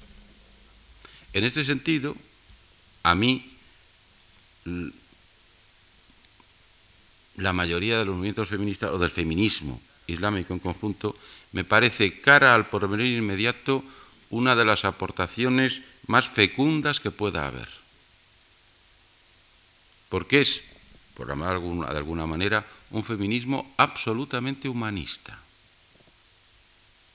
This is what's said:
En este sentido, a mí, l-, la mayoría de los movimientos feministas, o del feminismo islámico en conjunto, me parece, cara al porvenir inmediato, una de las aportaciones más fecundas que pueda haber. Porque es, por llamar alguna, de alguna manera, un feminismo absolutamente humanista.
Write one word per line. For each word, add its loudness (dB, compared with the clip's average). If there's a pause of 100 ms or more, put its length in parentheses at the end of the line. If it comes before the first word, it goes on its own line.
(1300)
En 0
este 0
sentido, -2 (840)
a 6
mí, 0 (1160)
l-, -8 (2500)
la 0
mayoría 0
de 0
los -2
movimientos -4
feministas, -4
o -2
del 2
feminismo 0 (240)
islámico -4
en -6
conjunto, -6 (340)
me -4
parece, 4
cara 8
al 6
porvenir -2
inmediato, -2 (480)
una 2
de 6
las 4
aportaciones 0 (240)
más 2
fecundas 2
que -4
pueda -4
haber. -10 (2500)
Porque 2
es, 2 (540)
por -12
llamar -2
alguna, -4
de -4
alguna -4
manera, 0 (260)
un -4
feminismo -4
absolutamente -2
humanista. -6 (1800)